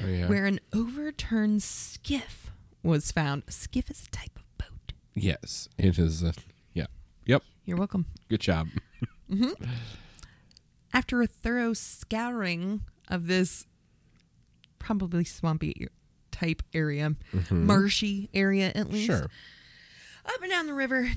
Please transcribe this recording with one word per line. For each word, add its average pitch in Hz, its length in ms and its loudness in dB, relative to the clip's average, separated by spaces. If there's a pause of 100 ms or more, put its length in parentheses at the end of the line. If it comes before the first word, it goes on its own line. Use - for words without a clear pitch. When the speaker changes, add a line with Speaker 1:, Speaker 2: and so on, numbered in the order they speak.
Speaker 1:
Oh, 98 60 0
yeah. 90 200 2
Speaker 2:
where 196 180 4
an 196 140 2 (140)
overturned 226 880 0
skiff - 880 -6 (320)
was 156 300 2
found. 143 340 -2
A - 60 -10
skiff - 380 -4
is - 160 -12
a - 40 -18
type - 260 -12
of - 60 -18 (160)
boat. - 340 -10 (220)
Speaker 1:
Yes, - 540 -2 (100)
it 90 200 6
is. 82 240 4
A, 82 100 2 (400)
yeah. 82 140 -2 (400)
Yep. - 160 6 (220)
Speaker 2:
You're 175 140 -4
welcome. - 280 -2 (220)
Speaker 1:
Good 113 120 0
job. 80 320 2
<laughs> - 60 -4 (520)
Speaker 2:
Mm-hmm. 240 320 0 (1300)
After 240 260 2
a 233 60 6
thorough 233 480 0
scouring 214 1080 -4 (280)
of 175 180 -2
this 185 400 2 (1120)
probably 180 460 0
swampy - 640 -2 (440)
type 165 320 -2 (100)
area, 151 420 0 (200)
Speaker 1:
Mm-hmm. 165 320 4
Speaker 2:
marshy 202 680 4
area 196 420 4
at - 160 -2
least. 214 140 -2
Speaker 1:
Sure. 123 220 2 (960)
Speaker 2:
Up 508 160 -4
and 370 100 -6
down 349 160 2
the 294 60 -4
river, 262 440 0